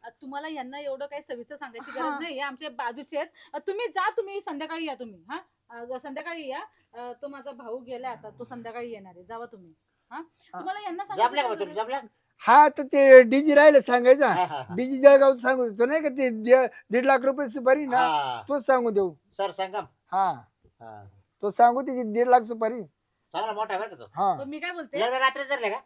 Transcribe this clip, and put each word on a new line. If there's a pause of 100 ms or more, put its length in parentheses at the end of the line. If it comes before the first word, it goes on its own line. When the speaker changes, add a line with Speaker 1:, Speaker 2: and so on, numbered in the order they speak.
Speaker 1:
अ,
तुम्हाला
यांना
एवढं
काही
सविस्तर
सांगायची
गरज
Speaker 2:
हा.
Speaker 1:
नाहीये,
आमचे
बाजूचे
आहेत. (240)
अ,
तुम्ही
जा,
तुम्ही
संध्याकाळी
या
तुम्ही,
हा? (320)
अ,
ग-,
संध्याकाळी
या. (340)
अ, (100)
तो
माझा
भाऊ
गेलाय
आता,
तो
संध्याकाळी
येणार
आहे,
जावा
तुम्ही, (380)
हा?
Speaker 3:
हा.
Speaker 1:
तुम्हाला
यांना
Speaker 4:
जमलं
का
Speaker 1:
सांगायची
Speaker 4:
मग
तुम्ही?
Speaker 1:
गरज
Speaker 4:
जमलं? (400)
Speaker 3:
हा,
तर
ते
डीजी
राहिले
सांगायचा.
Speaker 4:
हा,
हा,
हा.
Speaker 3:
डीजी
जळगाव
सांगू
देतो
नाही
का,
ते
दे-, (240)
दीड
लाख
रुपये
सुपारी
ना,
Speaker 4:
हा.
Speaker 3:
तोच
सांगू
देऊ. (220)
Speaker 4:
सर
संगम. (280)
Speaker 3:
हा. (320)
Speaker 4:
हा. (380)
Speaker 3:
तो
सांगू
त्याची
दीड
लाख
सुपारी.
Speaker 4:
चांगला
मोठा
आहे
बरं
का
तो.
Speaker 3:
हा.
Speaker 1:
पण
मी
काय
बोलते,
Speaker 4:
लग्न
रात्री
धरले
का?